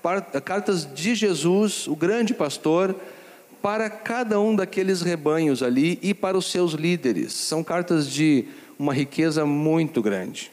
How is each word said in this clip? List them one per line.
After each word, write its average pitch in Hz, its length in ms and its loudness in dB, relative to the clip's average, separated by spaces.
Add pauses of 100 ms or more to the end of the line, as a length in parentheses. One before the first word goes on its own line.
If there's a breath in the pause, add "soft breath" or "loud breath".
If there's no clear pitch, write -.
Par-, 185 180 0 (200)
cartas 190 520 -2
de 170 220 0
Jesus, 190 720 2
o 156 80 -2
grande 208 380 2
pastor, 165 600 0 (680 loud breath)
para 214 280 -2
cada 220 480 -4
um 214 160 2
daqueles 190 480 0
rebanhos 151 640 0
ali 135 380 2
e 196 120 0
para 190 240 0
os 185 140 -2
seus 175 220 2
líderes. 151 580 0
São - 320 -4
cartas 170 460 0
de 139 360 4 (340 loud breath)
uma 143 140 0
riqueza 151 520 0
muito 151 560 2
grande. 95 520 -4